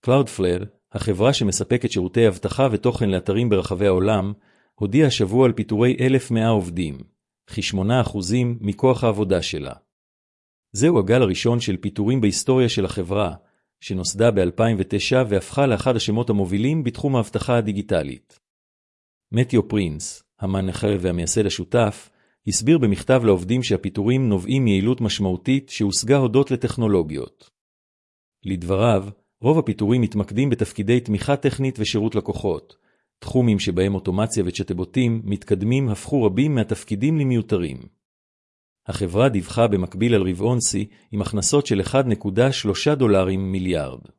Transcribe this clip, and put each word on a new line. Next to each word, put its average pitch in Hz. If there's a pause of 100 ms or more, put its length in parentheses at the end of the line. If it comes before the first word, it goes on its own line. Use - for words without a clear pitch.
Cloudflare, 98 (280)
החברה 107
שמספקת 120
שירותי 107
אבטחה 127
ותוכן 107
לאתרים 101
ברחבי 98
העולם, 98 (420)
הודיעה 123
השבוע 120
על 120
פיטורי 113
אלף 131
מאה 113
עובדים, 87 (480)
כשמונה 104
אחוזים 117
מכוח 123
העבודה 98
שלה. 69 (1000)
זהו 139
הגל 110
הראשון 117
של 101
פיטורים 107
בהיסטוריה 120
של 107
החברה, 92 (460)
שנוסדה 98
באלפיים 101
ותשע 104
והפכה 101
לאחד 120
השמות 113
המובילים 107
בתחום 131
האבטחה 120
הדיגיטלית. 98 (920)
מתיו 120
פרינס, 85 (160)
המנחה 95 (140)
והמייסד 87
השותף, 104 (360)
הסביר 113
במכתב 120
לעובדים 101
שהפיטורים 110
נובעים 107
מיעילות 110
משמעותית 104
שהושגה 107
הודות 135
לטכנולוגיות. 98 (960)
לדבריו, 95 (320)
רוב 147
הפיטורים 113
מתמקדים 107
בתפקידי 113
תמיכה 147
טכנית 135
ושירות 107
לקוחות, 95 (420)
תחומים 120
שבהם 95
אוטומציה 98
וצ'טבוטים 104
מתקדמים 107
הפכו 117
רבים 127
מהתפקידים 113
למיותרים. 104 (1040)
החברה 98
דיווחה 110
במקביל 104
על 98
רבעון 98
שיא 104 (240)
עם 107
הכנסות 107
של 98
אחד 131
נקודה 110
שלושה 110
דולרים 95
מיליארד. 87 (180)